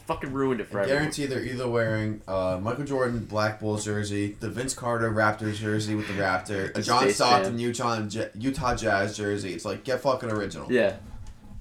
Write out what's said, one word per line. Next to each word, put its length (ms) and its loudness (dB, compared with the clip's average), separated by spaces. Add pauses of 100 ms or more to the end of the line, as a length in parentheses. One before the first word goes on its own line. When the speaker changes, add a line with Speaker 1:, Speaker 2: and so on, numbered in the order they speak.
Speaker 1:
fucking 260 -4
ruined 280 2
it 80 -6
for 100 -4
Speaker 2:
I 40 2
Speaker 1:
everyone. 200 4
Speaker 2:
guarantee 240 -2
they're 180 -2
either 240 -4
wearing, 600 0
uh, 340 0
Michael 220 -2
Jordan 400 0
Black 340 0
Bulls 260 -2
jersey, 540 -2
the 100 -6
Vince 240 -4
Carter 380 0
Raptors 460 2
jersey 400 0
with 100 -2
the 80 -4
Raptor, 640 0
a 60 -2
Speaker 1:
<laughs> 0 -
Speaker 2:
John 200 4
Speaker 1:
Space 140 4
Speaker 2:
Stockton 420 4
Speaker 1:
Jam. 0 -
Speaker 2:
Utah, 500 0
Ja-, 200 -4 (100)
Utah 380 0
Jazz 400 2
jersey. 360 -2
It's 120 -8
like, 180 -4
get 180 -2
fucking 300 0
original. 400 -4
Speaker 1:
Yeah. 240 6 (680)